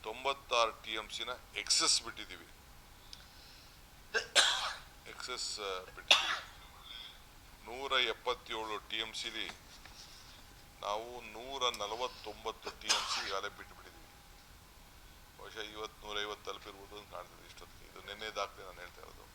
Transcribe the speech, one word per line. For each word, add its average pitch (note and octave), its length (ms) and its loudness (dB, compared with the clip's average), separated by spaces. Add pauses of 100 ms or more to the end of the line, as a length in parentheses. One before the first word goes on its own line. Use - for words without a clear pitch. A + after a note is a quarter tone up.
ತೊಂಬತ್ತಾರು A#2+ 680 6
ಟಿ A2 220 -6
ಎಮ್ G#2+ 180 -2
ಸಿನ A#2 180 -2 (260)
ಎಕ್ಸೆಸ್ - 480 6
ಬಿಟ್ಟಿದ್ದೀವಿ, G2 440 -8 (2750)
ಎಕ್ಸೆಸ್, - 500 -4
ಆ, F#2+ 340 -2
ಬಿಟ್ಟಿದ್ದೀವಿ. - 440 8 (1300)
ನೂರ C3 280 -2
ಎಪ್ಪತ್ತೇಳು A2+ 880 4 (120)
ಟಿ A2 60 2
ಎಮ್ A2 180 0
ಸಿಲಿ A2 360 -2 (1300)
ನಾವು A#2 400 0
ನೂರ A#2+ 420 -4
ನಲವತ್ತೊಂಬತ್ತು A2 1080 0
ಟಿ - 160 -10
ಎಮ್ - 280 4
ಸಿ - 120 0
ಈಗಾಗಲೇ G2 220 0
ಬಿಟ್ಟುಬಿಟ್ಟಿದ್ದೀವಿ. - 380 -12 (1500)
ಬಹುಶಃ G2+ 200 -8
ಇವತ್ತು G#2+ 480 -4
ನೂರೈವತ್ತು G#2 440 -2
ತಲುಪಿರ್ಬೋದು G2+ 480 -10
ಅಂತ F#2 160 -14
ಕಾಣ್ತದೆ - 320 -12
ಇಷ್ಟೊತ್ತಿಗೆ. - 440 -14
ಇದು F#2+ 160 -12
ನಿನ್ನೆ G#2+ 240 -4
ದಾಖಲೆ G2+ 360 -2
ನಾನು F2 140 -12
ಹೇಳ್ತಾ F2 200 -12
ಇರೋದು. D#2+ 340 -14